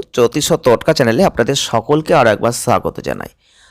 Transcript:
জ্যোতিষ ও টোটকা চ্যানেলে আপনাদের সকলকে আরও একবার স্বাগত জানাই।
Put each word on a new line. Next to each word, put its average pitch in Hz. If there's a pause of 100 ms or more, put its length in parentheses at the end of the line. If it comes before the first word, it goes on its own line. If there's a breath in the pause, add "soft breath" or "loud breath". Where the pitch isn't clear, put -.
(120)
জ্যোতিষ 127
ও 165
টোটকা 127
চ্যানেলে 127
আপনাদের 135 (140)
সকলকে 147
আরও 131
একবার 117 (100)
স্বাগত 95
জানাই। 50 (380 soft breath)